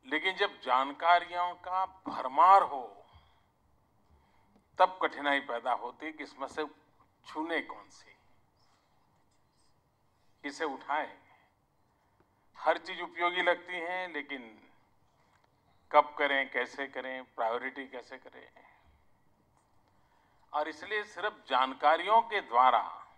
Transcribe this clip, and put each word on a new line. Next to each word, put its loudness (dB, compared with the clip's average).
लेकिन -4
जब -2
जानकारियों 2
का -4
भरमार 6
हो, -6
तब 4
कठिनाई 0
पैदा -4
होती -8
है -8
कि -12
इसमें -12
से -6
चुने -4
कौन -16
सी, -20
किसे -6
उठाएं। -4
हर 2
चीज -10
उपयोगी -2
लगती 0
है, -6
लेकिन -10
कब 6
करें, 0
कैसे -4
करें, -10
प्रायोरिटी -4
कैसे -16
करें। -20
और 0
इसलिए -6
सिर्फ -8
जानकारियों 4
के -4
द्वारा 4